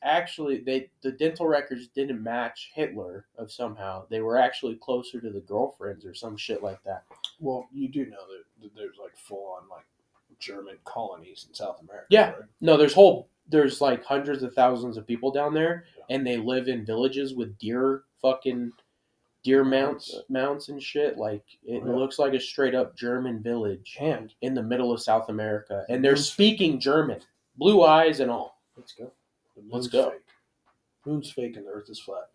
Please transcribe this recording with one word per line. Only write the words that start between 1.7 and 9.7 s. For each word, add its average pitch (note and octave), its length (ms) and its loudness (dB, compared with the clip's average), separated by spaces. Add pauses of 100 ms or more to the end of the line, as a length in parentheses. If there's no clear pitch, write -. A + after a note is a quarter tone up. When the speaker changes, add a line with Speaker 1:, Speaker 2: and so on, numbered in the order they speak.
Speaker 1:
didn't C3+ 340 -6
match A#2 500 -6
Hitler G2+ 540 -8 (100)
of A2 140 -14
somehow. G2 600 -10
They A2+ 100 -4
were A2+ 160 0
actually B2 400 0
closer B2 440 -6
to A2+ 100 -10
the G2 100 -10
girlfriends G2+ 640 -6
or F2 80 -18
some A2 220 -14
shit G#2 260 -8
like F#2+ 220 -8
that. F#2+ 180 -10 (380)
Speaker 2:
Well, B2+ 320 -6
you C3+ 160 -6
do C3+ 180 -6
know G#2 220 -20
that, F#2+ 160 -20 (180)
that G#2 140 -20
there's, G#2 260 -14
like, - 140 -20
full-on, F#2+ 520 -16
like, F2 180 -20 (520)